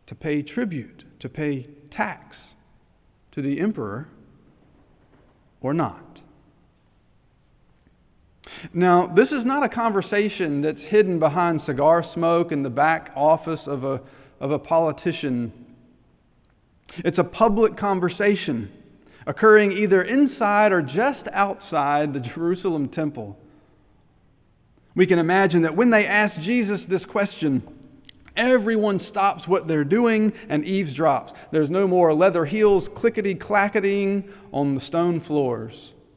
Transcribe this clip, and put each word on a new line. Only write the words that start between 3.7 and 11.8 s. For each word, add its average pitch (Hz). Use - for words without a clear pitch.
or 135
not?" -
Now, 180
this 262
is 254
not 277
a 220
conversation 202
that's 151
hidden 196
behind 156
cigar 151